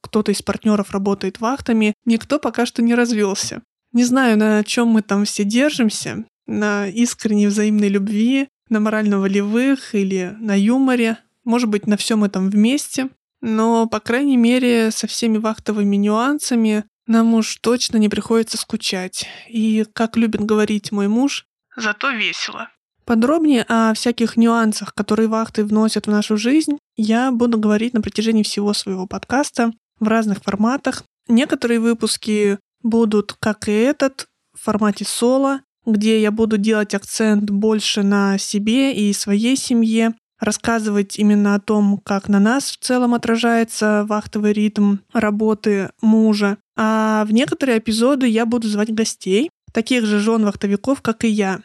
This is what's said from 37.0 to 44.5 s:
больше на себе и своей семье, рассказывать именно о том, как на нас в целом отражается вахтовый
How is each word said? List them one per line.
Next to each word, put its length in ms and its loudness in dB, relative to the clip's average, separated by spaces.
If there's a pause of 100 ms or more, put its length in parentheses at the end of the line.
больше 540 0
на 340 2
себе 560 0
и 200 0
своей 420 0
семье, 580 0 (280)
рассказывать 760 -2
именно 380 4
о 60 0
том, 380 2
как 280 -4
на 140 4
нас 300 2
в 120 -16
целом 300 0
отражается 960 0
вахтовый 420 -2